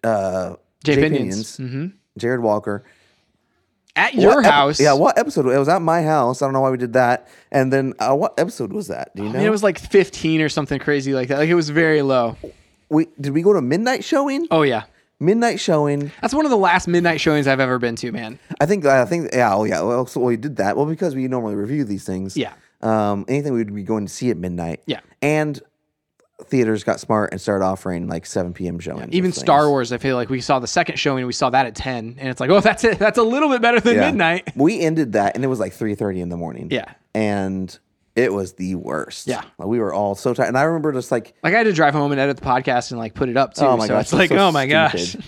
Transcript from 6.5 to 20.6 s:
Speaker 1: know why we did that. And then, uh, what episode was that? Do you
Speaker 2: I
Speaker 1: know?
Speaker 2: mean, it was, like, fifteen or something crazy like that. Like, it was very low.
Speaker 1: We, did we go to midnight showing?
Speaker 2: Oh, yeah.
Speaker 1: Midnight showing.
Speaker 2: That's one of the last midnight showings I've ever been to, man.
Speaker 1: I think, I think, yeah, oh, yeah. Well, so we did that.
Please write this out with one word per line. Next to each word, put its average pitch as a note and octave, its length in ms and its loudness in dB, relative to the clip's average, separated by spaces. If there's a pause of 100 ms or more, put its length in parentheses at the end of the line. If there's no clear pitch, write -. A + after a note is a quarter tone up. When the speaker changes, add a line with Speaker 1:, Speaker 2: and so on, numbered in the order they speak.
Speaker 1:
know C3+ 80 2
why C3+ 80 2
we C3 80 -2
did A#2+ 160 -6
that. B2+ 340 2 (220)
And C3 200 2
then, C3+ 280 0
uh, B2 160 2
what E3+ 260 0
episode C3 320 -4
was G#3 160 -8
that? C2 260 -10
Do G2 80 -10
you G#2 60 -6
Speaker 2:
I A2+ 40 -6
Speaker 1:
know? - 80 -2
Speaker 2:
mean, G#3 60 2
it G#3+ 40 4
was, G#3+ 120 0
like, G3 160 2
fifteen E3 640 2
or D#3 80 2
something C#3+ 300 -4
crazy C3+ 340 0
like C3 160 -2
that. C#3 100 -2
Like, D#3 120 2
it F3 40 4
was D#3+ 140 2
very D#3 320 2
low. B2+ 360 0 (520)
Speaker 1:
We, D#3 200 0 (120)
did C#3 140 -4
we E3 80 0
go G3+ 100 6
to F#3 80 4
midnight F#3+ 420 0
showing? C#4+ 480 -2
Speaker 2:
Oh, D#3+ 120 4
yeah. A#2+ 220 0 (360)
Speaker 1:
Midnight G#3+ 400 2
showing. D3 500 0 (120)
Speaker 2:
That's A3+ 100 0
one D4+ 140 0
of C#4+ 40 0
the A#3+ 60 4
last F3+ 320 2
midnight E3+ 320 2
showings D3 260 2
I've C3+ 140 2
ever B2+ 180 0
been A#2 180 -2
to, A#2+ 160 -8
man. A2+ 260 -10 (240)
Speaker 1:
I - 20 4
think, F3 220 0
I C3+ 180 6
think, E3 300 -4
yeah, A#2+ 200 4
oh, G#2+ 100 2
yeah. F2 180 0
Well, A#2+ 240 0
so - 160 -6
we A#2+ 160 2
did B2+ 180 -8
that. G2 220 0